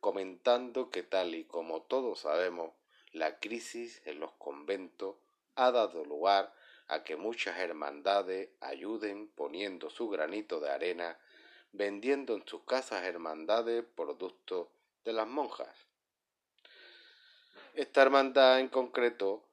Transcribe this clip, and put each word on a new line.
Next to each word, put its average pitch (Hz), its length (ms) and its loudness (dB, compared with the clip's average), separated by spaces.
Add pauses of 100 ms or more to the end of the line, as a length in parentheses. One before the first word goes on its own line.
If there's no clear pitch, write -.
comentando 120 880 -2
que, 90 140 -6
tal 90 320 -2
y 82 100 -8
como 80 380 -6
todos 127 380 -4
sabemos, 85 520 -2 (400)
la 78 280 -4
crisis 117 640 -10
en 76 140 -10
los 78 120 -10
conventos 90 840 -8 (400)
ha 127 160 4
dado 90 320 2
lugar 95 500 2 (320)
a 78 160 -2
que 78 140 -8
muchas 92 420 -4
hermandades 90 920 -2 (100)
ayuden 104 680 -6
poniendo 82 640 -6
su 117 180 -6
granito 90 520 -2
de 73 100 -2
arena, 85 480 -2 (540)
vendiendo 110 640 -2
en 98 120 -8
sus - 180 -12
casas 110 400 -2
hermandades 92 800 -2 (100)
productos 90 720 -8 (360)
de 113 80 -4
las 110 140 -2
monjas. 135 480 -6 (2000)
Esta 143 280 6
hermandad 135 580 8
en 131 80 0
concreto 120 840 0